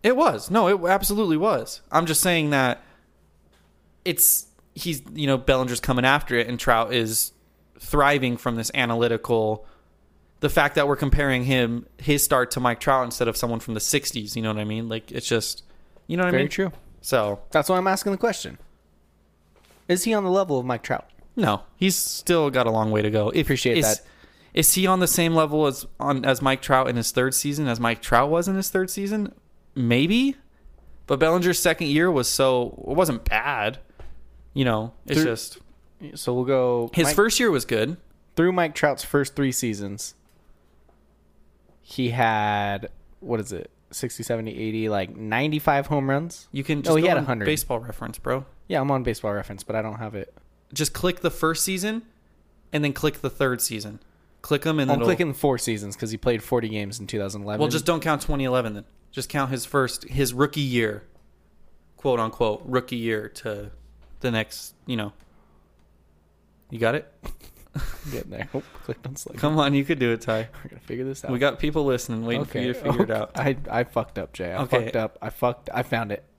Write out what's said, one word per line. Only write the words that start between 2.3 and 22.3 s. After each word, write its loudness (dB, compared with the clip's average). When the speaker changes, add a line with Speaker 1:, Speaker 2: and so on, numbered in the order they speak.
Speaker 1:
that 2
it's, 2
he's, -6
you -2
know, 4
Bellinger's 2
coming 0
after 4
it, 2
and -6
Trout 2
is 0
thriving 2
from -4
this -4
analytical, 0
the 0
fact 2
that 4
we're 2
comparing 2
him, 0
his 2
start 2
to -4
Mike 0
Trout 2
instead -2
of -2
someone -2
from -6
the -4
sixties, -2
you -4
know 0
what -2
I -4
mean? -4
Like, -8
it's -8
just, -2
you -4
know 0
what 2
I 2
Speaker 2:
Very 4
Speaker 1:
mean? -2
Speaker 2:
true. -2
Speaker 1:
So 0
Speaker 2:
That's 2
why 4
I'm 2
asking 0
the -2
question. -2
Is 2
he 2
on 2
the 2
level 2
of -2
Mike -2
Trout? -4
Speaker 1:
No, 2
he's 2
still 2